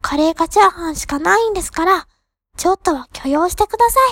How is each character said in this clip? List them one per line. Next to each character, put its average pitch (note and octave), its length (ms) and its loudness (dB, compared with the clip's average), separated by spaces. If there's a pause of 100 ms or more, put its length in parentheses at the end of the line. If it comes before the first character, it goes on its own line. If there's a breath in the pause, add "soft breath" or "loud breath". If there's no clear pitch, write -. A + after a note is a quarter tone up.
カ - 140 -6
レ D#4 140 2
ー E4 40 0
か E4 140 -2
チ - 120 0
ャ G4+ 80 6
ー - 20 4
ハ F4 180 -8
ン D#4 80 -6
し - 100 -10
か C#4+ 140 -6
な F4 180 2
い A4+ 120 0
ん G#4+ 40 -4
で F#4+ 80 -6
す - 100 -10
か - 120 -6
ら、 F4+ 240 0 (480)
ち - 120 -2
ょ F#4 60 4
っ - 80 -8
と D#4+ 140 0
は B3+ 160 -12
許 - 180 -8
容 D#4 200 0
し - 80 -10
て G#4 100 0
く G#4+ 100 -8
だ A#4 120 4
さ A#4 100 0 (120)